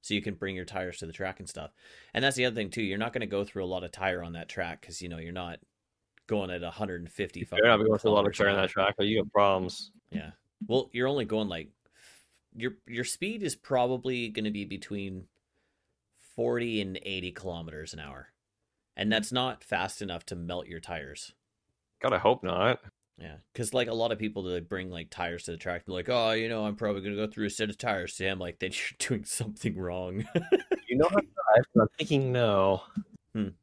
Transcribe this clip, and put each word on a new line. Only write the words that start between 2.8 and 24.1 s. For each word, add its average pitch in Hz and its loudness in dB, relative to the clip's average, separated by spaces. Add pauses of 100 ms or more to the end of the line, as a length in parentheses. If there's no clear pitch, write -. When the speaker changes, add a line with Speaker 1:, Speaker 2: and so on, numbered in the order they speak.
Speaker 1:
You're 98 -2
not 113 -2
gonna 120 -4
go 101 0
through 101 -6
a - -2
lot 90 -4
of 87 -10
tire 92 -2
on 85 -8
that 85 -10
track 85 -6
'cause, 87 -14
you 90 -8
know, 82 -8
you're 82 -10
not 87 -8 (680)
going 98 0
at 87 -4
a 85 -4
hundred 92 -6
and 87 -12
fifty 90 -6
Speaker 2:
You're 104 2
not 117 10
Speaker 1:
fucking 110 8
Speaker 2:
gonna 110 6
go 107 6
through 107 4
a - 6
lot 101 6
of 95 2
Speaker 1:
kilometers - -8
Speaker 2:
tire 101 6
Speaker 1:
an 98 4
Speaker 2:
on 101 4
that 95 4
Speaker 1:
hour. 95 4
Speaker 2:
track, 98 2
but 104 2
you 107 2
got 104 -6
problems. 95 4 (200)
Speaker 1:
Yeah. - -6 (360)
Well, 123 2
you're 123 2
only 135 0
going, 107 0
like, 82 -6 (840)
your, 117 -4
your 120 -6
speed 208 -4
is 180 -2
probably 123 0
gonna 107 -2
be 101 -4
between 98 -8 (1080)
forty 117 0
and 95 -4
eighty 92 -4
kilometers 82 -8
an 78 -12
hour. 69 -14 (640)
And 104 2
that's 110 2
not 123 -2
fast 95 -2
enough 87 -8
to 92 -6
melt 87 -6
your 82 -10
tires. 76 -10 (680)
Speaker 2:
God, 127 2
I 90 4
hope 123 0
not. 90 2 (380)
Speaker 1:
Yeah, 80 -14 (160)
'cause, 117 -4
like, 127 2
a 113 -4
lot 113 0